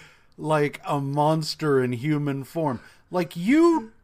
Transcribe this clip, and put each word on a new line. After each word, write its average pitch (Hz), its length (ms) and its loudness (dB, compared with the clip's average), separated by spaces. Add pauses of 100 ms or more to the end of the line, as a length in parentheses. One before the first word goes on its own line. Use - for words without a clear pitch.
(380)
like, 151 500 0
a 143 140 -2
monster 147 840 0
in 123 100 -2
human 143 520 -2
form. 147 340 -4 (320)
Like, 180 240 -4
you 285 560 2 (120)